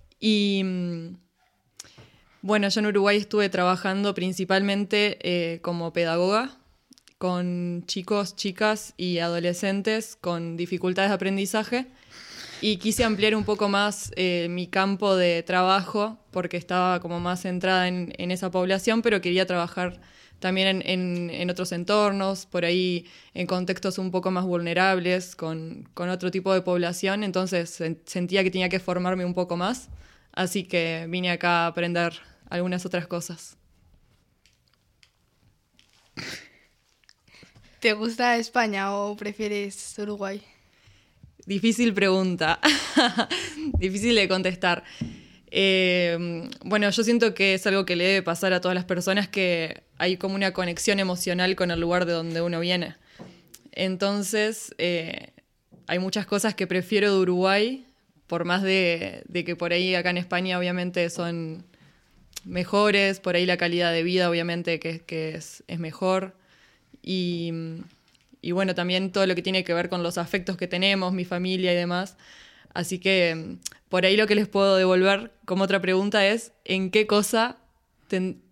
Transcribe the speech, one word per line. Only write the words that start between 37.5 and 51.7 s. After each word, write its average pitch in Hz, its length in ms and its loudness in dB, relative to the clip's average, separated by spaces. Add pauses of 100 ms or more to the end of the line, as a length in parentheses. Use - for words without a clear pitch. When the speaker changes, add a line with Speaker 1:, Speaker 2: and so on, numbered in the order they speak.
Speaker 2:
¿Te 214 120 4
gusta 233 440 0
España 214 580 0
o 202 220 -4
prefieres 208 800 -6
Uruguay? 202 420 -6 (1080)
Speaker 1:
Difícil 220 480 2
pregunta. 185 640 2 (580)
<laughs> 302 640 -4
Difícil 196 340 0
de 202 140 4
contestar. 180 560 0 (640)
Eh, 180 1000 2 (160)
bueno, 208 280 2
yo 226 120 2
siento 226 300 4
que 190 220 4
es 190 100 -2
algo 196 180 4
que 180 120 -2
le 170 80 2
debe 190 180 4
pasar 185 320 0
a 180 80 2
todas 180 140 0
las 180 100 -2
personas 190 420 0
que 175 540 -2 (160)
hay 180 200 0
como 190 180 -2
una 196 180 0
conexión 185 460 0
emocional 180 560 0
con 175 160 0